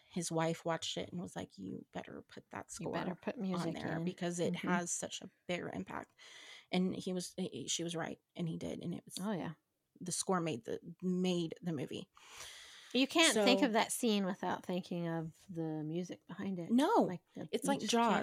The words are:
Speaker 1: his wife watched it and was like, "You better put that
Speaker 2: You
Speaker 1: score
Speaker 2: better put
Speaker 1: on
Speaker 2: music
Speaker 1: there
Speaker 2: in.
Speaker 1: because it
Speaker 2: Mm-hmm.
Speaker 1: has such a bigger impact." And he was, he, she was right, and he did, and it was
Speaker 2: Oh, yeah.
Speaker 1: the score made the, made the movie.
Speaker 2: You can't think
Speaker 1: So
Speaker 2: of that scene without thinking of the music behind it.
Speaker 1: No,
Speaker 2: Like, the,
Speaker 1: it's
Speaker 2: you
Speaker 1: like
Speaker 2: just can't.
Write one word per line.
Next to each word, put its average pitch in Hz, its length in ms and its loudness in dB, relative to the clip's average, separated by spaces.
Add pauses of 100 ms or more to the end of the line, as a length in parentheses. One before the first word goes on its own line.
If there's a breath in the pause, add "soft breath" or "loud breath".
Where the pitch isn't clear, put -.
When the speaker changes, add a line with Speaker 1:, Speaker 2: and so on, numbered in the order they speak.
(120)
Speaker 1:
his 170 180 -2
wife 165 340 2
watched - 320 -2
it - 140 -6
and 180 100 -6
was 185 140 -10
like, 185 220 -8
"You 190 360 -8
better - 300 -10 (100)
put - 200 -18
that - 160 -8
Speaker 2:
You - 60 -12 (120)
Speaker 1:
score - 60 -2
Speaker 2:
better 170 240 -2
put - 200 -6
Speaker 1:
on 240 60 -6
Speaker 2:
music 175 320 0
Speaker 1:
there - 240 -4
Speaker 2:
in. 165 60 -2
Speaker 1:
because 175 340 -2
it 175 160 0
Speaker 2:
Mm-hmm. 175 140 -2
Speaker 1:
has 175 240 2
such - 280 -6
a - 80 -12 (200)
bigger 175 260 -2
impact." - 380 -8 (600 loud breath)
And 185 220 4
he 185 180 -4
was, 180 240 -4
he, - 320 -6
she - 160 0
was 170 120 -4
right, - 220 -6 (180)
and 170 120 -2
he 170 80 -4
did, - 280 -6
and 175 100 -4
it - 100 -8
was - 160 -16
Speaker 2:
Oh, 208 120 -2
yeah. 170 180 -2 (500)
Speaker 1:
the 175 120 -4
score - 280 2
made 165 240 -2
the, - 140 -4 (240)
made 180 600 2
the 175 100 -2
movie. - 360 -6 (840 loud breath)
Speaker 2:
You 254 140 6
can't 320 280 6
think 220 260 6
Speaker 1:
So 285 60 6
Speaker 2:
of 220 80 2
that 214 180 4
scene 208 320 4
without 180 400 -2
thinking 175 440 -2
of 165 220 -2 (240)
the 160 300 0
music 170 440 -4
behind 196 300 -4
it. 170 120 -6
Speaker 1:
No, 302 380 6
Speaker 2:
Like, 175 120 -6 (160)
the, 170 160 -8
Speaker 1:
it's 226 120 -2
Speaker 2:
you 262 40 2
Speaker 1:
like 277 120 2
Speaker 2:
just 214 120 0
can't. 233 300 6